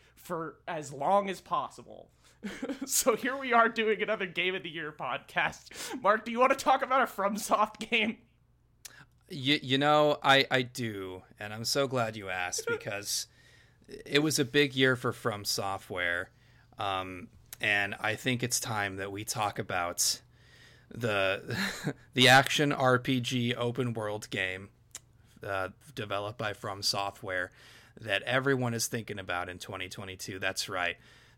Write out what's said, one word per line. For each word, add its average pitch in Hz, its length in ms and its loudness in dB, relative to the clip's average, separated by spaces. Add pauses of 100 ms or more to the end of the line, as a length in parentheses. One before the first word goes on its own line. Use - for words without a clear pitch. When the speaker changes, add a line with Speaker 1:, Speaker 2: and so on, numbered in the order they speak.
(140)
Speaker 1:
for 165 420 -8 (100)
as 151 260 -8
long 185 360 2
as 180 120 -6
possible. 120 720 -6 (340)
<laughs> 202 60 -6 (360)
So - 300 2
here 262 200 -2
we 269 160 -2
are 175 160 8
doing 214 340 2
another 202 240 -2
Game 180 280 0
of 185 80 -6
the 175 80 -8
Year 156 220 -8
podcast. 156 1080 -4
Mark, 220 240 4
do 233 60 -8
you 233 80 -4
wanna 262 160 6
talk 269 280 4
about 262 200 4
a 226 40 2
FromSoft 202 840 0
game? 220 280 2 (1080)
Speaker 2:
You, 139 320 0
you 131 180 2
know, 147 440 6
I, 135 300 6
I 131 100 4
do, 101 600 -6 (180)
and 104 120 -10
I'm 113 120 -10
so 139 240 0
glad 117 280 -2
you 101 120 -10
asked 92 380 -4
Speaker 1:
<laughs> - 20 -6
Speaker 2:
because 104 580 -4 (800)
it 143 140 2
was 151 180 2
a 143 60 4
big 131 320 2
year 131 180 6
for 120 180 -2
From 104 320 -4
Software, 95 840 -2 (480)
um, 92 500 -4 (320)
and 101 400 2
I 107 140 0
think 123 300 -2
it's 120 160 0
time 101 360 -2
that 98 140 -6
we 101 140 -8
talk 104 340 -4
about 90 600 -2 (720)
the, 104 640 0 (280)
<laughs> - 300 -8
the 127 140 8
action 139 440 6
R 127 280 4
P 131 200 0
G 120 340 -2
open 120 400 -2
world 104 360 -6
game, 95 380 -4 (760)
uh, 95 260 -4 (260)
developed 104 420 -6
by 107 140 -4
From 101 300 -10
Software 98 680 -2 (500)
that 101 220 0
everyone 127 520 0
is 113 120 -2
thinking 107 320 -6
about 90 300 -6
in 90 100 -10
twenty 92 300 -10
twenty-two. 95 500 -12
That's 95 300 -4
right, 87 280 -2 (420)